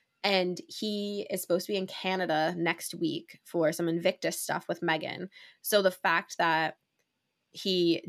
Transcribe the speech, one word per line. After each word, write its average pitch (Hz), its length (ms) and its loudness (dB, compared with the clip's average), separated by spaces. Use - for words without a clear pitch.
And 185 440 2
he 202 640 -6
is 185 120 -4
supposed 185 240 0
to 214 60 -6
be 202 60 0
in 190 80 -4
Canada 180 720 0
next 170 360 -2
week - 500 -6
for 165 280 2
some 170 160 -2
Invictus 170 520 0
stuff - 280 -4
with 170 120 -4
Meghan. 170 480 -2
So - 180 4
the 190 120 4
fact 185 460 -2
that 160 380 2
he 175 560 2